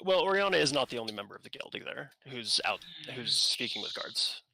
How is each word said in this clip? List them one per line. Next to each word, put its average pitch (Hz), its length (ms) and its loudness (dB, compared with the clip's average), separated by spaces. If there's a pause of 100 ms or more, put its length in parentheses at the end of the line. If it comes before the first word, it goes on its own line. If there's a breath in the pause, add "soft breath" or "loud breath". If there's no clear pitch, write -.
well, 185 180 6
Oriana 190 360 4
is 151 160 6
not 139 180 2
the 123 80 -4
only 113 140 -4
member 104 220 -8
of 98 80 -16
the 104 80 -16
guild - 240 -12
either - 360 -8 (200)
who's 120 340 0
out, 101 160 0 (340)
who's 120 200 -2
speaking - 480 0
with 90 120 -6
guards. - 480 -4 (120)